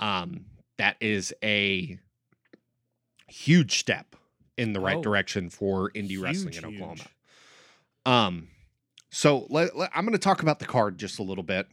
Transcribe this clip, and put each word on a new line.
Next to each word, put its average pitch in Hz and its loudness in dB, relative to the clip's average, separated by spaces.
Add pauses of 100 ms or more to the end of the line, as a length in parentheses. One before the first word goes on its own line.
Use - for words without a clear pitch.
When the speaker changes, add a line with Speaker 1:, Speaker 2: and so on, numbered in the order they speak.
Speaker 1:
Um, 92 -4 (320)
that 104 0
is 104 -2
a 98 -2 (1300)
huge - 4
step - -4 (420)
in 113 -2
the 98 -2
right 95 2
Speaker 2:
Oh. 165 -4
Speaker 1:
direction 98 0
for 98 -2
indie 95 -8
wrestling 123 -6
in 82 -10
Speaker 2:
Huge, 80 -12
Speaker 1:
Oklahoma. 82 -12
Speaker 2:
huge. - -18 (960)
Speaker 1:
Um, 101 2 (640)
so 143 4
le-, 165 2
le-, 170 -4
I'm 175 0
gonna 220 0
talk 190 2
about 156 2
the - -10
card 104 2
just 101 -8
a 110 -6
little 95 -6
bit. 95 -2